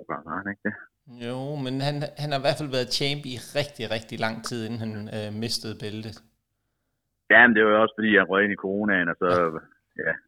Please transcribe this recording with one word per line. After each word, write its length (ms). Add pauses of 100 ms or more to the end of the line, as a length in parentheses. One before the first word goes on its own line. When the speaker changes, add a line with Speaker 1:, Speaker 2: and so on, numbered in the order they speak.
Speaker 1:
gange, 220
har 120
han 100
ikke 140
det? 80 (520)
Speaker 2:
Jo, 120 (260)
men 80 (140)
han, 80 (260)
han 100
har 80
i 60
hvert 160
fald 160
været 220
champ 220 (120)
i 20 (240)
rigtig, 240 (120)
rigtig 300
lang 120 (120)
tid, 160
inden 200
han, 60 (260)
øh, 120 (140)
mistede 400
bæltet. 320 (1200)
Speaker 1:
Ja, 140
men 80
det 100
var 100
jo 80
også, 140
fordi 220
han 120
røg 140
ind 120
i 80
coronaen, 480
og 100
så, 60 (100)
Speaker 2:
Ja. 60 (580)
Speaker 1:
ja, 80 (160)